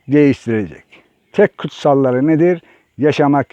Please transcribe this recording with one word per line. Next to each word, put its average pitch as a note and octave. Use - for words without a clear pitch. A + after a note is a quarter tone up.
değiştirecek. A#2+
Tek -
kutsalları C#3
nedir? E3+
Yaşamak C#3+